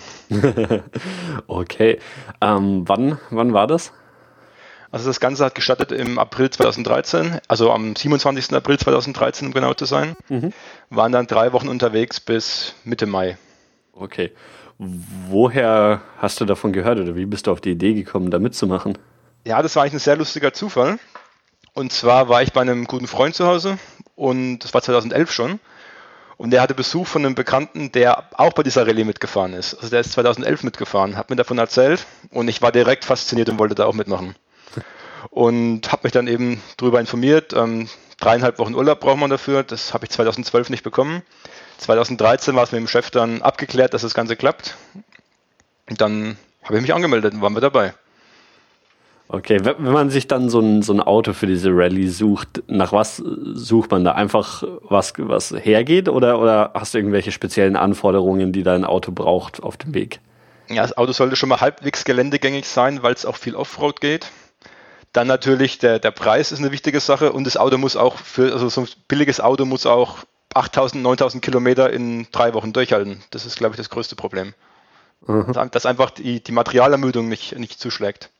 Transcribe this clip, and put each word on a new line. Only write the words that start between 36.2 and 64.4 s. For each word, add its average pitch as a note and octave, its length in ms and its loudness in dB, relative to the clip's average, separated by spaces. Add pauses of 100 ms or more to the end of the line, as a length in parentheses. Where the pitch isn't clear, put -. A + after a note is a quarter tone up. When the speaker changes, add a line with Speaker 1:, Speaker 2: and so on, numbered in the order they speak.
Speaker 2:
eben A#2+ 340 -2 (140)
drüber B2 240 2
informiert. C3 520 2
Ähm, A2+ 360 0 (320)
dreieinhalb A#2+ 400 2
Wochen A#2 160 -4
Urlaub C#3+ 240 2
braucht C#3 180 2
man C#3+ 120 0
dafür, C#3 340 0
das - 280 -10
hab A#2 120 -4
ich - 60 -12
zweitausendzwölf A#2+ 600 0
nicht B2 140 -6
bekommen. D3 380 -2 (560)
Zweitausenddreizehn A#2 800 2
war B2 80 6
es - 80 -4
mit A#2 80 -4
dem A2+ 80 -6
Chef - 220 0
dann A#2 300 0
abgeklärt, - 540 0
dass A2 80 -4
das A2+ 100 -4
Ganze A2+ 220 -2
klappt. - 420 -2 (1120)
Und A2 120 -6
dann G#2+ 360 -2 (280)
hab G#2+ 100 -4
ich A2+ 60 2
mich B2+ 120 0
angemeldet A#2+ 420 2
und G#2+ 60 -10
waren G#2 140 0
wir A2+ 60 -4
dabei. B2 340 2 (1300)
Speaker 1:
Okay, G2 340 0
wenn, B2+ 160 0
wenn C3+ 140 0
man C#3+ 180 4
sich C3+ 160 0
dann B2+ 240 0
so A#2 80 4
ein, G#2+ 240 6
so G#2 100 0
ein G2+ 80 4
Auto G#2+ 340 2
für - 120 -2
diese F#2 240 2
Rallye F#2 380 2
sucht, G2+ 580 0
nach F#2+ 260 -2
was G#2+ 240 2
sucht - 760 -2
man F2+ 120 4
da? E2+ 80 4
Einfach G2+ 520 0 (180)
was, G2+ 360 0
was - 340 -2
hergeht C#3 560 2
oder, B2 320 4
oder A2 340 4
hast - 200 -6
du A#2+ 40 0
irgendwelche G2+ 320 0
speziellen G2 460 0
Anforderungen, F#2+ 760 2
die F#2+ 120 -2
dein F#2 200 2
Auto F#2 280 -2
braucht - 500 -2
auf - 140 -10
dem D3 180 -10
Weg? G#2 240 -6 (500)
Speaker 2:
Ja, A2+ 140 0
das - 140 -4
Auto B2+ 160 2
sollte C3 240 0
schon C3 120 -2
mal B2 120 2
halbwegs C#3 440 -2
geländegängig C#3 640 0
sein, C3 380 0
weil's B2 200 -2
auch - 120 -6
viel A2+ 180 -10
Offroad C#3+ 460 -4
geht. D3+ 300 -4 (800)